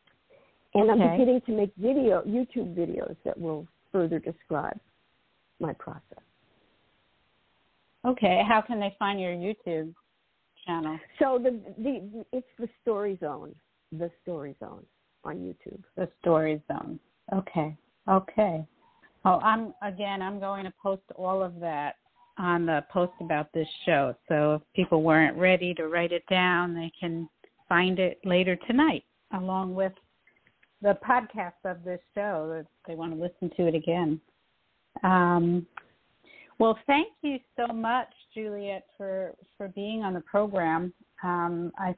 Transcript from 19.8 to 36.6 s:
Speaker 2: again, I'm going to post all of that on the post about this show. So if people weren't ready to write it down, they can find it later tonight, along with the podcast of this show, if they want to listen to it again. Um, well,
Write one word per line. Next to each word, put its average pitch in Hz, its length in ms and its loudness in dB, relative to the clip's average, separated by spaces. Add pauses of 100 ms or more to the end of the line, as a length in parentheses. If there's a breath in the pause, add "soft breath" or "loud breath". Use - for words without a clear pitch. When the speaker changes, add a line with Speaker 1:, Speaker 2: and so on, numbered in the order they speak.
Speaker 2:
again, 196 400 -4
I'm 196 180 -6
going 196 240 -6
to 185 180 -10
post 196 220 -2 (120)
all 190 280 -2
of 175 160 -6
that 151 360 -4 (420)
on 175 280 2
the 151 260 2
post 180 280 2
about 156 340 -2
this 156 140 -2 (180)
show. 139 300 2 (140)
So 151 260 4
if 151 60 -4 (120)
people 170 300 4
weren't 160 340 6
ready 180 360 4
to 165 140 -4
write 170 260 0
it 170 160 -4
down, 180 440 2
they 165 240 -6
can 165 300 -6 (400)
find 180 320 2
it 185 240 0
later 180 320 2 (100)
tonight, 254 380 2 (300)
along 185 420 -2
with 190 160 0 (880)
the 202 240 4
podcast 214 600 -2
of 180 180 -6
this 180 160 -8 (160)
show, 165 460 -4
if 156 40 -16 (220)
they 165 80 -10
want 165 180 -6
to 160 80 -6
listen 175 360 -6
to 175 100 2
it 160 80 4
again. 160 460 0 (800)
Um, 175 640 4 (920 loud breath)
well, 220 300 4